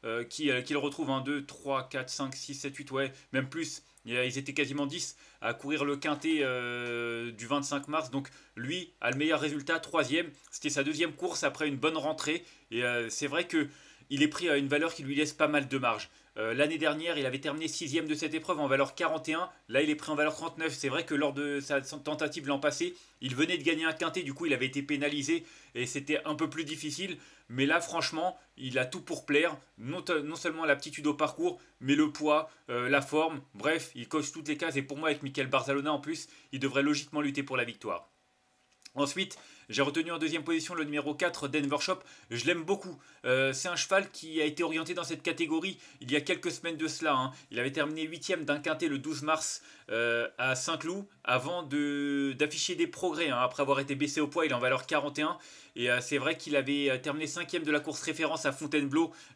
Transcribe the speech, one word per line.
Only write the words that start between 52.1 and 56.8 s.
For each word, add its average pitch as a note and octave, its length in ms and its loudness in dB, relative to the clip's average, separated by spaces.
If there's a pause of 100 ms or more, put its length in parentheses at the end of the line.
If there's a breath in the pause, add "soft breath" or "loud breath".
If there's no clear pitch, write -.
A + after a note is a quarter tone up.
d'afficher D3+ 380 0
des E3 100 2
progrès, E3 440 -2
hein. B2 100 0
Après B2+ 240 2
avoir C3+ 160 4
été C#3 160 -2
baissé C#3+ 260 0
au D3 60 2
poids, E3 180 0
il D3 60 2
est B2+ 40 2
en A#2+ 40 0
valeur B2+ 260 2
quarante C#3+ 320 0
et D3+ 60 0
un. E3+ 140 -2 (380 loud breath)
Et, A#2+ 140 0
euh, B2 100 4
c'est C3+ 200 0
vrai D#3+ 180 0
qu'il D3 180 -4
avait, C#3 360 2